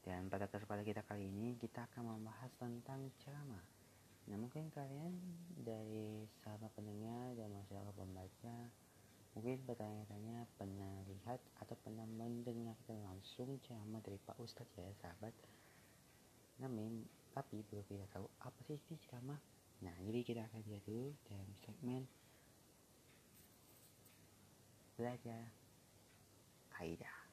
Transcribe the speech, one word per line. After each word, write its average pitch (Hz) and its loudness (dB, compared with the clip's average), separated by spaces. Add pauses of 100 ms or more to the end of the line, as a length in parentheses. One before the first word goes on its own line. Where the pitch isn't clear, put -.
Dan 92 4
pada 98 6
kesempatan 104 6
kita 104 6
kali 101 2
ini, 113 4
kita 120 2
akan 117 2
membahas 110 -2
tentang 131 0
ceramah. 139 -2 (640)
Nah, 104 2
mungkin 151 2
kalian 147 2 (400)
dari 110 2 (160)
sahabat 107 0
pendengar 110 2
dan 110 2
masyarakat 101 0
pembaca 95 -2 (800)
mungkin 120 8
bertanya-tanya, 107 2 (120)
pernah 98 2 (140)
lihat 98 2 (240)
atau 113 0
pernah 110 0
mendengarkan 117 2 (100)
langsung 123 0
ceramah 110 0
dari 98 0
Pak - -4
Ustadz, - -4
ya, 92 0
sahabat. 90 -2 (1300)
Namun, 113 4 (280)
tapi 107 2
belum 104 0
kita 98 0
tahu 101 2 (140)
apa - -6
sih 151 2
itu 156 -4 (120)
ceramah. 127 0 (460)
Nah, 87 0 (100)
jadi 110 8
kita 117 6
akan 110 -2
lihat 104 0
dulu 123 4 (160)
dalam 98 -2 (120)
segmen 127 2 (3000)
belajar 117 2 (1200)
kaidah. - 2 (140)